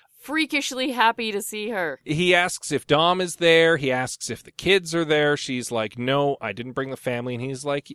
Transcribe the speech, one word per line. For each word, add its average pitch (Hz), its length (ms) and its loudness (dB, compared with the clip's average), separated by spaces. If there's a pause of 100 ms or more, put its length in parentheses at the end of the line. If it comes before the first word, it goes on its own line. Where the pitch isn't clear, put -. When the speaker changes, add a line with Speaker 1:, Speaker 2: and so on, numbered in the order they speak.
(200)
Speaker 1:
Freakishly 285 720 -2
happy 226 400 2
to 202 100 -4
see 214 280 -8
her. 175 340 -4
Speaker 2:
He 175 320 2
asks 175 360 0
if 135 140 -2
Dom 170 360 4
is 175 160 -6
there. 165 400 6
He 131 140 0
asks 127 380 -4
if - 140 -8
the - 80 -20
kids 175 420 0
are 170 100 2
there. 151 320 2
She's 123 360 -6
like, 110 260 -4
"No, 139 420 0
I 107 140 -6
didn't 120 200 -10
bring 135 180 -4
the 127 40 -8
family." 123 380 -4
And 120 100 -6
he's 135 220 -8
like, 143 300 -4